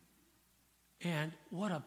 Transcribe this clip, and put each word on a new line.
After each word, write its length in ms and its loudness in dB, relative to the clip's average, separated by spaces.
And 320 2
what 240 0
a 140 0